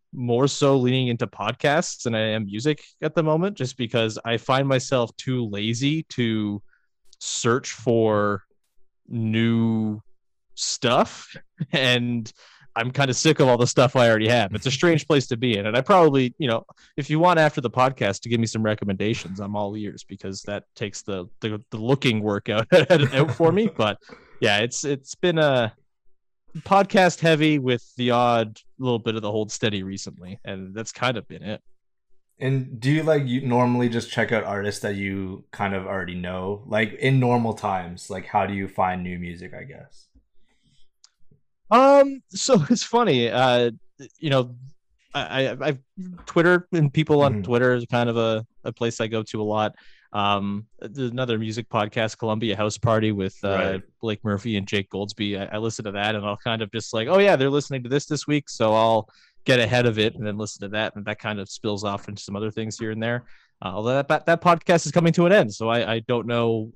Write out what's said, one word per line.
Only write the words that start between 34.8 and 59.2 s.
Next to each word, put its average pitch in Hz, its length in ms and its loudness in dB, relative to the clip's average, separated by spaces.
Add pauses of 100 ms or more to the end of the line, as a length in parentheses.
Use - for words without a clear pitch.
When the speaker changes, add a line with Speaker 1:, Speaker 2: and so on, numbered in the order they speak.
Speaker 2:
that 104 140 -4
you 95 560 -6
kind 98 220 -4
of 95 120 -6
already 92 300 -6
know? 92 500 -6
Like, 107 280 -2
in 131 260 2
normal 120 340 2
times, 92 560 -6
like, 95 160 -10
how 101 200 0
do 101 80 -4
you 98 120 -4
find 92 380 -2
new 90 140 -8
music, 87 360 -12
I - 100 -14
guess? - 420 -20 (1600)
Speaker 1:
Um, 277 600 6
so 190 360 2
<laughs> - 40 2
it's 240 120 2
funny, 156 480 2
uh, 123 400 4 (480)
you 156 120 -2
know, 123 260 0 (580)
I, 131 340 -2
I, 113 120 -6
I've, 139 180 -2 (480)
Twitter 175 460 2
and 156 200 2
people 151 300 2
on 135 120 4
Speaker 2:
Mm-hmm. 104 80 -4
Speaker 1:
Twitter 120 320 2
is 120 120 -4
kind 120 240 0
of 117 60 -2
a, 110 280 0 (200)
a 117 80 -8
place 117 280 -4
I 113 60 -2
go 110 160 -4
to 107 180 -8
a 107 40 -4
lot. 107 300 -2 (380)
Um, 101 540 -2 (140)
there's 120 300 -8
another 120 280 -2
music 110 300 -6
podcast, 110 500 -2
Columbia 110 380 -2
House 104 220 -2
Party, 110 340 2
with, 95 320 -4
uh, 101 40 -2
Speaker 2:
Right. 95 340 -2 (180)
Speaker 1:
Blake 110 240 -6
Murphy 104 320 -4
and 98 100 -4
Jake 101 240 -4
Goldsby. 101 500 -6
I, 98 160 -8
I - 20 -4
listen 113 280 -6
to 98 60 -8
that, 101 220 -2
and 104 100 -6
I'll 101 120 -4
kind 113 260 -4
of 104 80 -10
just 110 240 -10
like, 113 140 -4
"Oh 185 100 4
yeah, 196 160 6
they're 135 160 2
listening 139 320 -2
to 120 60 -12
this 139 180 -2
this 147 200 -6
week, 147 220 -2
so 110 260 0
I'll 110 340 2 (360)